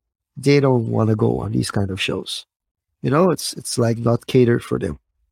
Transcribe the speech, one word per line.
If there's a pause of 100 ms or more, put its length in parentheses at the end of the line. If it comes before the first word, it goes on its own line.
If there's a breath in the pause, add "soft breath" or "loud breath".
(360)
they
don't
wanna
go
on
these
kind
of
shows. (560)
You
know,
it's,
it's,
like,
not
catered
for
them. (340)